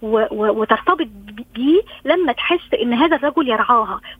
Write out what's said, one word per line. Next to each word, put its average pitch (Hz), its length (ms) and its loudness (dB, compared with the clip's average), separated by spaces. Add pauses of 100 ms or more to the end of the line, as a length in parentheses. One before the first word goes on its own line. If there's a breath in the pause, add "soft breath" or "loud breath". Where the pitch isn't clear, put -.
و-، 220 300 0
و-، 214 300 -2
وترتبط 277 460 0
ب-، 208 340 -20 (140)
بيه 294 260 2 (240 loud breath)
لما 349 280 0
تحس - 480 -4
إن 240 120 -2
هذا 311 220 2
الرجل 285 340 -2
يرعاها 220 520 0 (180 loud breath)